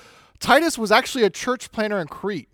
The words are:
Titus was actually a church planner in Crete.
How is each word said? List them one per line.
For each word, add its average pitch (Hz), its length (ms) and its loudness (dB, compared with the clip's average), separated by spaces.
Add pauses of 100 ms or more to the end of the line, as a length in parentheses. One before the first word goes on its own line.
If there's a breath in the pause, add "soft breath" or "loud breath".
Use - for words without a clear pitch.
(380 soft breath)
Titus 320 380 4
was 220 160 -4
actually 247 320 2
a 196 60 4
church - 420 -8
planner 214 260 -4
in 160 100 -6
Crete. 190 460 -10